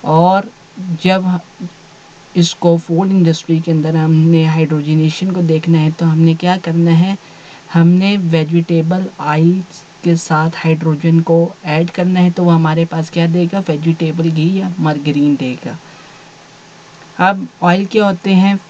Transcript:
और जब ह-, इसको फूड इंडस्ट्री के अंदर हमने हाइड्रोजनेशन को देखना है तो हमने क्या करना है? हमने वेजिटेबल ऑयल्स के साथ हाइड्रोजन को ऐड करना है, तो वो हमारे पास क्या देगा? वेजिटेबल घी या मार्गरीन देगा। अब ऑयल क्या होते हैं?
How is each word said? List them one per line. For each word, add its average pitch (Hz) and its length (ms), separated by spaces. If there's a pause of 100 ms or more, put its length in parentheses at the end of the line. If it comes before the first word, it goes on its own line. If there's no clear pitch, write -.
और 180 440 (540)
जब 185 220
ह-, 180 140 (960)
इसको 170 420
फूड 170 340
इंडस्ट्री 165 480
के 165 120
अंदर 160 240
हमने 160 500
हाइड्रोजनेशन 156 840
को 180 100
देखना 165 380
है 156 120
तो 165 140
हमने 160 300
क्या 180 220
करना 170 340
है? 185 260 (560)
हमने 180 440
वेजिटेबल 165 880 (140)
ऑयल्स 165 640 (200)
के 170 120
साथ 160 400
हाइड्रोजन 160 640
को 165 180 (280)
ऐड 165 240
करना 180 300
है, 180 120
तो 180 120
वो 175 80
हमारे 165 340
पास 160 240
क्या 170 180
देगा? 170 320 (100)
वेजिटेबल 160 600
घी 160 300
या 185 200
मार्गरीन 147 560
देगा। 127 420 (1500)
अब 190 180 (160)
ऑयल 180 220
क्या 208 220
होते 196 260
हैं? 196 220 (140)